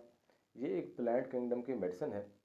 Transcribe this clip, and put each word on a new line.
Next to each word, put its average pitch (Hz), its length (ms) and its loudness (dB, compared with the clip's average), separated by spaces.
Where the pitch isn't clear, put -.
ये 160 220 0
एक 139 200 -4
प्लांट 127 340 2
किंगडम 123 300 0
की 131 120 -2
मेडिसिन 104 400 0
है 101 120 -4